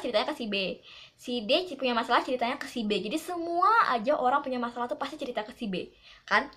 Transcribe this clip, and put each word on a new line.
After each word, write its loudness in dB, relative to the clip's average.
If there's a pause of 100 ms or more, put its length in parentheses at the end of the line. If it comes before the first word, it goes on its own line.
ceritanya 0
ke -4
si -6
B. -2 (320)
Si -6
D 2
c-, -10
punya 0
masalah, 2
ceritanya -2
ke -10
si -6
B. 0
Jadi -4
semua 2
aja 2
orang 4
punya -4
masalah -4
tuh -4
pasti -6
cerita -4
ke -16
si -6
B. -4 (400)
Kan? 4